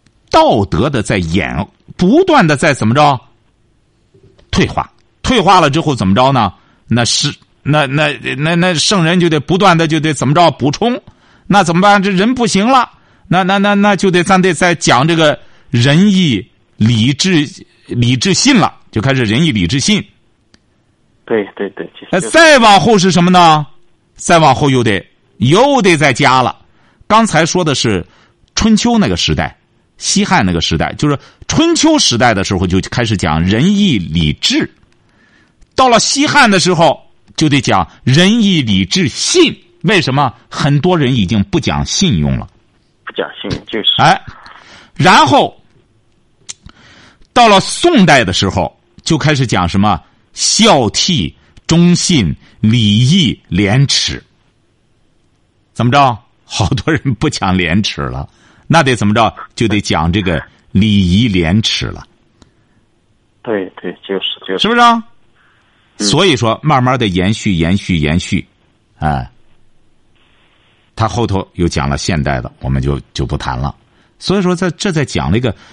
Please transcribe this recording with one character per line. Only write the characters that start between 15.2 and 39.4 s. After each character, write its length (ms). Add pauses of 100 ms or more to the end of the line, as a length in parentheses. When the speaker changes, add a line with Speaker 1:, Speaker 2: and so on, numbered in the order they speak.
Speaker 1:
仁 400
义 340 (320)
礼 360
智， 340 (400)
礼 300
智 160
信 240
了， 180 (160)
就 120
开 120
始 80
仁 220
义 80
礼 140
智 120
信。 240 (1200)
Speaker 2:
对， 180 (100)
对， 160
对， 140 (100)
其 60
实 120
就 80
是 60
Speaker 1:
哎， 40
再 280
往 220
后 160
是 140
什 120
么 80
呢？ 360 (480)
再 240
往 160
后 160
又 120
得， 220 (340)
又 440
得 140
再 160
加 280
了。 160 (500)
刚 200
才 180
说 180
的 120
是 300 (500)
春 220
秋 200
那 120
个 80
时 180
代， 200 (440)
西 260
汉 220
那 60
个 80
时 180
代， 160
就 140
是 100 (300)
春 260
秋 240
时 180
代 160
的 120
时 120
候 100
就 160
开 220
始 120
讲 280
仁 320
义 220
礼 420
智。 300 (1040)
到 140
了 120
西 260
汉 240
的 80
时 140
候， 260 (380)
就 120
得 120
讲 260 (180)
仁 380
义 200
礼 240
智 220
信。 460 (280)